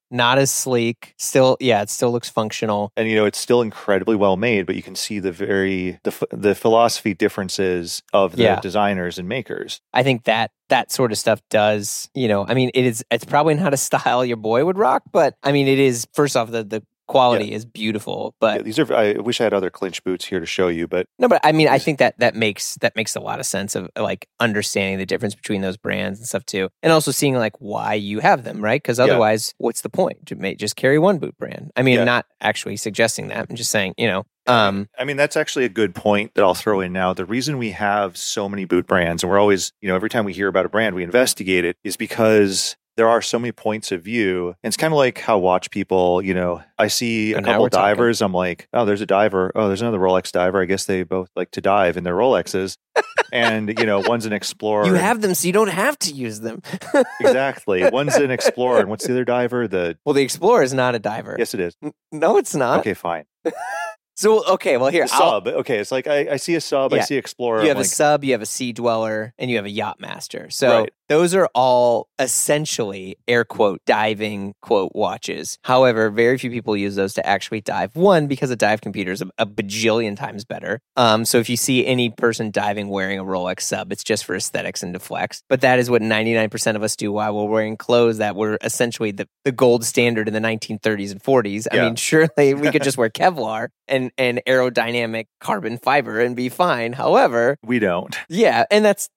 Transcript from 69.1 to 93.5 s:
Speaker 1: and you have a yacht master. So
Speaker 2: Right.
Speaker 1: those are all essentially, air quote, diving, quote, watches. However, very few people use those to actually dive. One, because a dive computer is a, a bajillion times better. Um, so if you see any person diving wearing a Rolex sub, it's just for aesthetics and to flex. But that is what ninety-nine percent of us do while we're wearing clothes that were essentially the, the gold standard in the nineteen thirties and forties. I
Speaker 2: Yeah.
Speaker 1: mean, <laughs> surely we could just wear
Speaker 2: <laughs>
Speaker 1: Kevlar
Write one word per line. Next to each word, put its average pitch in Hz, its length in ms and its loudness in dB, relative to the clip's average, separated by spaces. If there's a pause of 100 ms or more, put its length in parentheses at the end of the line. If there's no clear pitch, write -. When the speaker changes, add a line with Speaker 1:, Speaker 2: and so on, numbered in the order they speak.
Speaker 1:
and 127 120 -4
you 117 60 0
have 104 80 -4
a 101 60 -8
yacht 104 300 -6
master. - 500 -12
So 117 300 4
Speaker 2:
Right. - 120 -2 (160)
Speaker 1:
those 170 260 4
are 185 200 4
all 123 540 2 (100)
essentially, 123 1000 -2 (100)
air 120 180 2
quote, - 420 0
diving, 107 720 -2
quote, 98 340 0
watches. 92 720 -6
However, 123 460 4
very 117 260 2
few 123 140 -6
people 113 260 -4
use 101 180 -2
those 98 200 -2
to - 120 -4
actually 101 360 -2
dive. 98 340 -6
One, 170 300 4
because 139 240 -2
a 120 60 -4
dive 107 260 0
computer 95 300 -6
is 104 100 -6
a, 92 160 -10
a 113 80 0
bajillion 107 720 -2
times 107 280 -10
better. 87 360 -8 (140)
Um, 113 300 4
so 123 140 2
if 113 100 0
you 123 80 -2
see 127 300 0
any 123 240 2
person 110 400 -2
diving 101 400 -4
wearing 98 280 -4
a 95 60 -8
Rolex 92 380 -4
sub, 95 300 -6
it's - 120 -10
just 107 220 -2
for 90 100 -4
aesthetics - 460 -6
and 90 100 -8
to 90 80 -10
flex. 90 480 -8
But 127 140 0
that 127 160 4
is 120 120 0
what 117 120 4
ninety-nine 110 480 0
percent 110 260 -2
of 104 60 -6
us 110 140 -2
do 104 160 -4
while 107 220 -2
we're 104 160 -2
wearing 110 280 -2
clothes 117 400 2
that 104 180 -2
were 107 260 -2
essentially 113 480 -2
the, 101 160 -8 (180)
the 139 80 -2
gold 120 340 4
standard 117 420 0
in 107 60 -2
the 107 60 -2
nineteen 110 380 -4
thirties 101 340 -2
and 98 100 -16
forties. 110 500 0
I 110 40 2
Speaker 2:
Yeah. 90 100 4
Speaker 1:
mean, 117 100 -2
<laughs> - 0 -
surely 156 580 4
we 143 160 0
could 143 120 2
just 135 160 0
wear 117 120 2
Speaker 2:
<laughs> - 120 -8
Speaker 1:
Kevlar 123 460 0 (200)